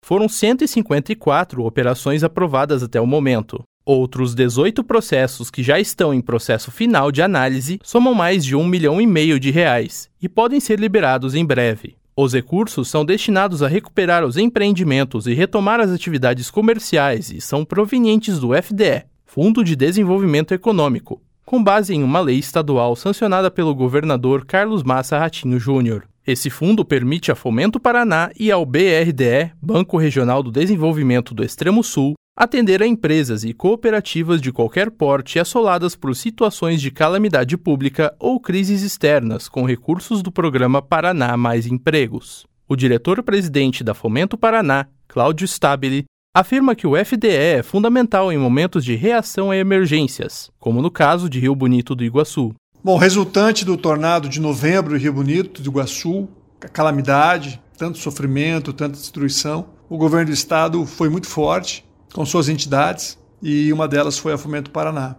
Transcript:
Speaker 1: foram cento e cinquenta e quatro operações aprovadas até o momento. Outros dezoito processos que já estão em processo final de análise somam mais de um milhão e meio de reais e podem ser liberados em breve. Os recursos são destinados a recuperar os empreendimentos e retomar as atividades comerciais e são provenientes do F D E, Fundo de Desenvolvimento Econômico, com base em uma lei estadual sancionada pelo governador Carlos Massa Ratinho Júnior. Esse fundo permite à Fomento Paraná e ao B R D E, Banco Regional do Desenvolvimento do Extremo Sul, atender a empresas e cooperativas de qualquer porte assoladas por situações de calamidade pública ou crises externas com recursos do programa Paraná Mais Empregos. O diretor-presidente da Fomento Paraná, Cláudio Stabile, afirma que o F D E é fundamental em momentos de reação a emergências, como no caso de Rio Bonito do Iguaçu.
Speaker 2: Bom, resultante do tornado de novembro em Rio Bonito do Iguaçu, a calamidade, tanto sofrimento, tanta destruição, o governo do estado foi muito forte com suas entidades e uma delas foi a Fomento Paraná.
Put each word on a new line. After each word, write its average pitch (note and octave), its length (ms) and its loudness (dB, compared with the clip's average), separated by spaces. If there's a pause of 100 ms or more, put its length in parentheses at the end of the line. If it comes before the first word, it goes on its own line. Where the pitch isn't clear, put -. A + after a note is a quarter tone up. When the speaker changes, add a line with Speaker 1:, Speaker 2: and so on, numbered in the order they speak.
Speaker 1:
foram G#3 240 2
cento A#3 340 0
e C#4 40 0
cinquenta D3+ 440 -2
e A3 40 -2
quatro C#3+ 500 -2
operações B2+ 580 -2
aprovadas D3 600 0
até A#2 180 -2
o A#2+ 60 2
momento. B2+ 560 0 (200)
Outros B2+ 520 0
dezoito C3 480 2
processos C3 680 0
que - 140 -6
já C#3 160 2
estão G#3 340 0
em B2+ 80 0
processo A#2 480 -2
final D3+ 420 0
de C#3+ 120 2
análise C3+ 600 0
somam B3 300 2
mais F3+ 320 2
de C3 100 -2
um D#3+ 120 2
milhão F3 340 2
e A#3 60 4
meio D#3 320 4
de C3+ 100 0
reais C3 580 0 (140)
e F3+ 80 -4
podem A#3+ 300 2
ser G#3+ 200 0
liberados C3+ 540 2
em D#3+ 100 0
breve. B2 540 0 (240)
Os B2+ 120 2
recursos D3 560 -2
são D3+ 160 0
destinados F#3+ 580 0
a C#3 60 2
recuperar F3 560 2
os A#2+ 100 -2
empreendimentos E3+ 920 2
e A#2+ 80 0
retomar G3+ 460 2
as G#3 100 2
atividades C3 600 -2
comerciais F3+ 800 0
e - 80 -12
são D3 240 -4
provenientes G#3+ 760 0
do B2 140 0
F F3+ 200 0
D G3+ 100 2
E, C3+ 200 0 (220)
Fundo A3 380 2
de E3+ 100 2
Desenvolvimento F3 800 2
Econômico, F3+ 680 -2 (240)
com B3 180 0
base G3+ 300 2
em D3 100 0
uma C#3 160 2
lei C3 180 2
estadual C3+ 600 0
sancionada F#3+ 520 0
pelo E3 240 0
governador C3+ 720 0
Carlos G3+ 380 0
Massa C3 340 0
Ratinho D3 400 -2
Júnior. A#2+ 460 0 (240)
Esse C3 220 -2
fundo F#3+ 340 0
permite C#3 480 0
à - 40 2
Fomento D#3 440 -2
Paraná A3 580 2
e G#3+ 140 0
ao F3 140 2
B C#3 220 2
R E3 260 2
D C3 100 0
E, C3+ 280 2 (100)
Banco F3 360 0
Regional C3+ 460 2
do A#2+ 80 -8
Desenvolvimento D3+ 840 0
do G#2+ 80 -6
Extremo F#3 400 0
Sul, D3 340 -2 (220)
atender A3 440 2
a A3 60 2
empresas D3+ 560 0
e A2+ 100 -6
cooperativas F3+ 880 -2
de B2+ 80 -4
qualquer B2+ 400 -2
porte C#3 500 0
assoladas F3+ 540 0
por C3 220 -6
situações F#3+ 680 -2
de C3+ 80 -4
calamidade E3 680 0
pública C#3+ 600 0
ou B3+ 220 0
crises F#3+ 420 0
externas D3 680 0
com B2+ 160 -2
recursos E3+ 560 -2
do F3+ 100 -8
programa C3+ 500 0
Paraná D#3 540 0
Mais A#2+ 320 0
Empregos. B2+ 800 -2 (200)
O C#3 120 -2
diretor-presidente C#3 1040 0
da A2 100 -2
Fomento C#3+ 440 -2
Paraná, D#3 500 2 (180)
Cláudio D#3 380 0
Stabile, C#3 600 -2 (280)
afirma B3+ 420 2
que - 120 -6
o C#3 80 2
F G#3 220 0
D A3 100 0
E D#3 300 2
é A#2+ 60 -2
fundamental G#3+ 680 0
em D#3 60 -2
momentos C#3 480 0
de A#2+ 100 -2
reação G3 560 -2
a F#3+ 60 0
emergências, F#3 1000 -2
como A#2 240 -2
no F3 100 -2
caso E3+ 380 2
de B2+ 120 -4
Rio C3+ 140 2
Bonito B2+ 380 0
do B2 120 -4
Iguaçu. B2 480 -2 (280)
Speaker 2:
Bom, F#3 140 2
resultante G3 680 2
do F3+ 100 0
tornado D#3 540 0
de C3+ 100 -8
novembro D3+ 560 0
em C#3 40 0
Rio D3 120 -2
Bonito C#3 500 -2
do C#3 80 -6
Iguaçu, E3 600 -4 (340)
a - 60 -18
calamidade, C#3+ 920 0 (160)
tanto E3 200 -8
sofrimento, C#3+ 760 -4
tanta C#3+ 220 -8
destruição, C#3+ 720 -6 (240)
o E3 80 -10
governo D#3+ 300 2
do D#3 60 -4
estado E3 520 -2
foi D#3 240 -2
muito E3+ 180 -4
forte D#3+ 560 -4 (300)
com D#3 120 -6
suas C#3+ 240 0
entidades D3 680 -2 (200)
e D3+ 320 0
uma D#3 160 -2
delas C#3+ 300 -2
foi D#3 160 -4
a C#3+ 40 -4
Fomento D3 340 -10
Paraná. D3+ 480 -6